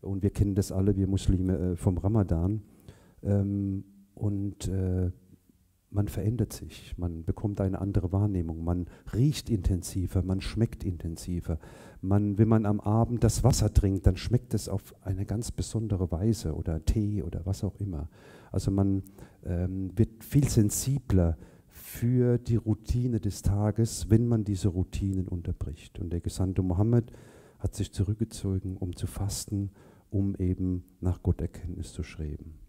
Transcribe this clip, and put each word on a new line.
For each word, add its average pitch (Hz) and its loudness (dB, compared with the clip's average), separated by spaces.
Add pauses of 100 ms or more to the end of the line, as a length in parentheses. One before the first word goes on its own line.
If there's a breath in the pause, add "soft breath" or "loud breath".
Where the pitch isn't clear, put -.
Und 95 -4
wir 98 4
kennen 101 2
das 98 0
alle, 95 2
wir 95 2
Muslime, 92 2
äh, 90 0
vom 92 2
Ramadan. 95 2 (640 loud breath)
Ähm, 98 0 (300)
und, 101 -4
äh, 92 0 (800)
man 104 0
verändert 110 -2
sich, - -14
man 85 -4
bekommt - -2
eine 95 2
andere 92 0
Wahrnehmung, 90 0
man 87 0 (260 loud breath)
riecht 127 2
intensiver, 92 0
man 95 0
schmeckt - -2
intensiver. 85 -4 (420 loud breath)
Man, 101 2
wenn 113 8
man 110 4
am 104 2
Abend 113 2
das 113 4
Wasser - 4
trinkt, 95 4
dann 92 4
schmeckt - -2
es - -2
auf - -8
eine 98 -4
ganz 104 -4
besondere 101 -2
Weise 87 0
oder 80 -4
Tee 104 0
oder 82 -6
was 95 -2
auch 95 -4
immer. 82 -6 (420 loud breath)
Also 95 0
man, 98 2 (420 loud breath)
ähm, 92 -2
wird - 0
viel 135 2
sensibler 104 2 (320 loud breath)
für 123 2
die 120 0
Routine 117 0
des - -4
Tages, 104 2
wenn 113 6
man 113 2
diese 98 0
Routinen 92 -2
unterbricht. 85 -8
Und 87 -6
der 87 -2
Gesandte 92 -2
Mohammed 104 2 (480 loud breath)
hat - -4
sich - -6
zurückgezogen, 95 -2
um 87 -6
zu 92 -8
fasten, 101 -4 (380 loud breath)
um 98 0
eben 90 0 (180)
nach 92 -2
Gotterkenntnis 87 -4
zu 90 -8
streben 80 -10 (120)